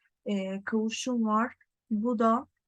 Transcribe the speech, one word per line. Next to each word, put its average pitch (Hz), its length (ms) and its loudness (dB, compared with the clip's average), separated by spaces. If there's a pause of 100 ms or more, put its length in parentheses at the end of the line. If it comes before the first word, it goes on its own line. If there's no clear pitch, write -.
(260)
e, 196 380 -4
kavuşum 226 600 -2
var. 220 300 0 (360)
Bu 220 280 0
da, 226 280 2 (220)